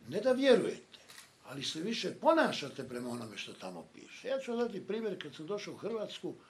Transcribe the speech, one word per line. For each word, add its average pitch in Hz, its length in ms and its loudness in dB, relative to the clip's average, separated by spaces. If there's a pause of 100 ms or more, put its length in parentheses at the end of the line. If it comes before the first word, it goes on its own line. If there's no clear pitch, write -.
ne 160 120 -2
da 254 100 4
vjerujete, 254 680 4 (460)
ali 139 180 -10
se 156 180 -4
više 185 400 -2
ponašate 135 680 4
prema 120 220 -6
onome 117 280 -6
što 104 160 -8
tamo 180 400 -10
piše. - 340 -12
Ja 269 120 0
ću 262 120 -6
vam 233 160 0
dati 196 200 -8
primjer, 208 360 -2
kad 143 120 -12
sam 156 120 -10
došao 147 260 -4
u 120 40 -12
Hrvatsku - 560 -6 (160)